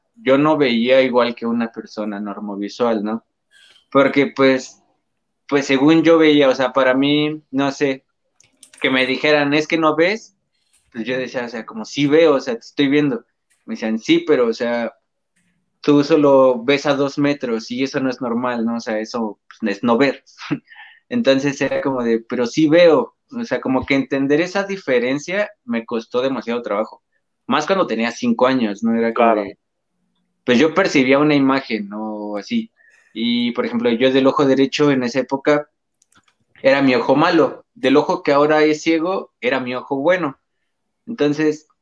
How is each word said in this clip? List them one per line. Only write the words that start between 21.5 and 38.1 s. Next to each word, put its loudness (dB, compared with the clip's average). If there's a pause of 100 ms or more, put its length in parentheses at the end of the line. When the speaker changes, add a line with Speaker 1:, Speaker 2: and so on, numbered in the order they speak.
Speaker 1:
era -2
como -4
de, 0
"Pero -4
sí 0
veo". 4 (160)
O -8
sea, -4
como -2
que -2
entender 0
esa -4
diferencia -4 (140)
me -6
costó -6
demasiado -6
trabajo. -6 (440)
Más -2
cuando 0
tenía -4
cinco 0
años, -2
¿no? 0
Era 0
como 2
Speaker 2:
Claro. 0
Speaker 1:
de, -12 (840)
pues 2
yo 2
percibía 2
una 2
imagen, -2
¿no? -10
Así. -6 (420)
Y, -2
por -4
ejemplo, -2
yo 2
del 2
ojo 2
derecho 2
en 0
esa -4
época -2 (960)
era 4
mi 4
ojo 2
malo. 0 (100)
Del 0
ojo 0